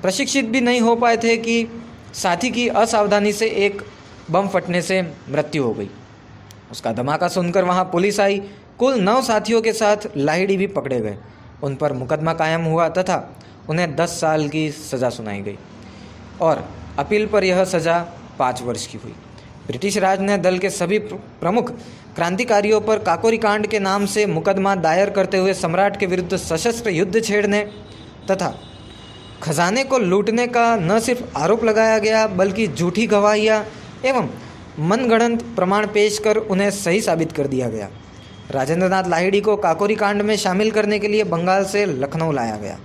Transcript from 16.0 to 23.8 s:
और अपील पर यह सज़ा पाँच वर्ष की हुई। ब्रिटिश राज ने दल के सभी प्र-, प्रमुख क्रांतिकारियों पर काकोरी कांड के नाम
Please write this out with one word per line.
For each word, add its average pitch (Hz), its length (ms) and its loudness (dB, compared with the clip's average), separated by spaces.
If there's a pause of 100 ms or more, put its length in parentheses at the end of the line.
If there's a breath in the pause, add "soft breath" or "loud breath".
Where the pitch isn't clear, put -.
और 151 280 2 (300)
अपील 208 280 0
पर 208 180 2
यह 185 200 4
सज़ा 170 420 0 (320)
पाँच 127 240 0
वर्ष 120 240 -4
की 113 180 -14
हुई। 110 80 -14 (540 loud breath)
ब्रिटिश 190 320 -4
राज 190 220 2
ने 196 180 2
दल 180 200 2
के 185 120 0
सभी 185 280 0
प्र-, - 420 -8
प्रमुख 208 300 0 (460 loud breath)
क्रांतिकारियों 208 640 2
पर 214 180 2
काकोरी 214 400 2
कांड 214 280 0
के 214 120 -2
नाम 196 280 0